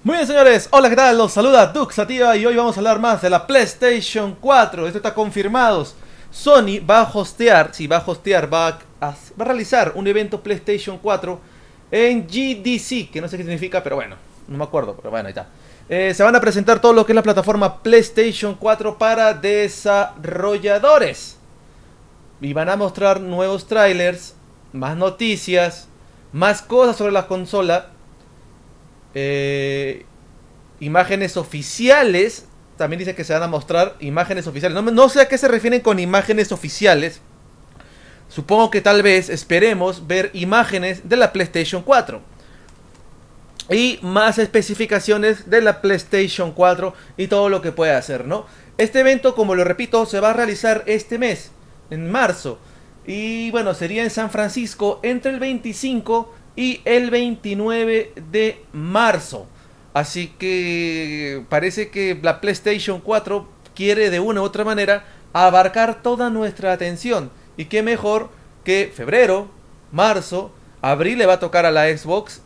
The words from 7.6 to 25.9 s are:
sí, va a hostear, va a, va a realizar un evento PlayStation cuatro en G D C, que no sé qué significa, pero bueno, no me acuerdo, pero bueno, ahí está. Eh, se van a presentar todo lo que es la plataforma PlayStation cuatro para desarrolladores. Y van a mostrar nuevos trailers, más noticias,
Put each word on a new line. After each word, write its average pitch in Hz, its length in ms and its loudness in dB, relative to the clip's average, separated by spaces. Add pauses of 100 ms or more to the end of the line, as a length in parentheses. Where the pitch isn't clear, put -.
sí, 156 160 -10
va 165 120 2
a 165 60 -8
hostear, 165 480 -2
va 165 140 0
a, 160 120 -6 (320)
va 143 40 -14 (240)
a 220 60 -4
realizar 233 500 0
un 190 100 -6
evento 202 380 -2
PlayStation 202 540 -6
cuatro 185 420 -4 (500)
en 226 380 0
G 233 340 -4
D 240 180 -2
C, 226 300 -8
que 156 120 -10
no 170 80 -10
sé 185 80 -10
qué 180 60 -10
significa, 175 380 -6
pero 143 140 -6
bueno, 107 220 -8 (320)
no 139 80 -10
me 151 80 -6
acuerdo, 127 320 -4
pero - 120 -12
bueno, 107 180 -6
ahí 98 40 -12
está. 92 160 -12 (400)
Eh, 185 260 -2
se 185 80 0
van 233 140 6
a 240 60 4
presentar 214 400 2
todo 240 100 8
lo 226 140 6
que 226 80 0
es - 20 4
la 220 80 4
plataforma 208 580 0
PlayStation 226 720 2
cuatro 214 420 -2
para 220 360 2
desarrolladores. 202 2000 0 (1040)
Y 139 100 -8
van 156 160 -2
a 190 80 0
mostrar 196 460 0
nuevos 185 460 -4
trailers, 180 680 0 (380)
más 135 240 -8
noticias, 180 880 -2 (460)